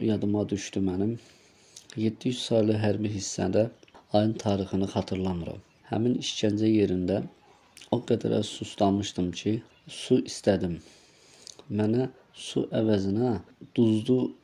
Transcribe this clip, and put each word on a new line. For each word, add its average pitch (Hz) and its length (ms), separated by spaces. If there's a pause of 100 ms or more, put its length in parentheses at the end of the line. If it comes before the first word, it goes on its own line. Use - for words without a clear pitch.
yadıma 104 480
düşdü 98 340
mənim. 98 300 (800)
Yeddi 110 400
yüz - 100
saylı 110 320
hərbi 107 380
hissədə 104 560 (420)
ayın 107 220
tarixini 98 580
xatırlamıram. 92 680 (240)
Həmin 117 340
işgəncə 107 480
yerində 98 540 (680)
o 120 120
qədərə 110 400
sustamışdım 101 880
ki, 104 240 (300)
su - 340
istədim. 90 560 (920)
Mənə 110 420 (240)
su - 320 (100)
əvəzinə 110 560 (400)
duzlu 117 480 (240)